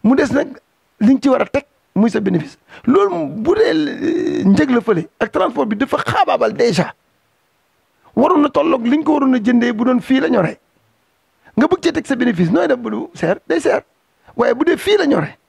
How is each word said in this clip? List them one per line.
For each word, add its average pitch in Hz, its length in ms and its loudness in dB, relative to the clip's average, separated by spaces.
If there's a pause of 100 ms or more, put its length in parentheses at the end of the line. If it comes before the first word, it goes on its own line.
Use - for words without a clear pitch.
Mu 240 100 4
des 262 180 0
nag 294 260 -4 (420)
li 220 140 4
nga 233 80 -2
ci 285 60 2
war 254 140 2
a 208 40 -4
teg - 180 -4 (300)
muy 214 160 2
sa 220 100 -2
bénéfice. 180 380 -4 (260)
Loolu 392 260 2
moom 277 320 -6
bu 339 120 2
dee, 440 180 2
euh, - 720 -2
njëg 226 260 4
la 240 120 2
fële 185 260 -2 (100)
ak 220 140 -4
transport 185 340 -2
bi 208 100 -4
dafa 240 280 -2
xaabaabal - 480 0
déjà. 226 420 -2 (1200)
Waroon 302 280 2
na 294 80 2
tolloog 285 360 0
li 277 120 2
nga 311 60 -4
ko 311 100 0
waroon 269 200 2
a 254 40 0
jëndee 240 340 0
bu 220 120 -4
doon 247 160 2
fii 262 200 0
la - 80 -2
ñoree. 202 300 0 (1000)
Nga 277 120 2
bëgg 370 140 -2
cee - 100 0
teg - 140 -6
sa 277 100 -2
bénéfice, 190 360 0
nooy 311 160 0
def 262 100 2
ba 226 120 -8
du 214 60 -6 (180)
seer? - 220 -2 (120)
Day 330 120 -2
seer. - 200 0 (560)
Waaye 240 180 0
bu 277 100 -2
dee 339 120 2
fii 415 220 0
la 349 80 2
ñoree 160 320 -2 (100)